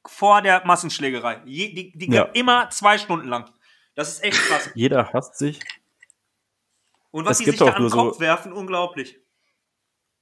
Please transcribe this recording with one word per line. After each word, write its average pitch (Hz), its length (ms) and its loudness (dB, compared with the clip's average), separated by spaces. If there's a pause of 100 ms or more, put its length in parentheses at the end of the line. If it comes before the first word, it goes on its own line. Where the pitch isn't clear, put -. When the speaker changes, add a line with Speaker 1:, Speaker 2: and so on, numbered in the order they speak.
Speaker 1:
vor 202 360 4
der 185 240 4
Massenschlägerei. 135 760 0
Je-, 160 300 -8
die, 185 220 -14
die 160 140 -6
Speaker 2:
Ja. 107 140 4
Speaker 1:
geht - 120 -6
immer 247 340 2
zwei 208 280 2
Stunden 165 300 -6
lang. 120 220 -8 (440)
Das 151 180 -6
ist - 120 -10
echt 202 140 0
krass. 151 320 -2
Speaker 2:
<laughs> - 40 -18
Jeder 120 380 0
hasst 131 260 -4
sich. 147 220 -4 (1500)
Speaker 1:
Und 160 160 -6
was 208 60 2
Speaker 2:
Es - 60 0
Speaker 1:
die 240 60 -4
Speaker 2:
gibt - 140 2
Speaker 1:
sich 156 80 6
da 123 60 6
Speaker 2:
auch - 40 0
Speaker 1:
an 123 60 0
Speaker 2:
nur 117 80 2
Speaker 1:
den - 80 -4
Speaker 2:
so 117 120 4
Speaker 1:
Kopf - 100 -8
werfen, 170 320 0
unglaublich. 175 640 -8 (1040)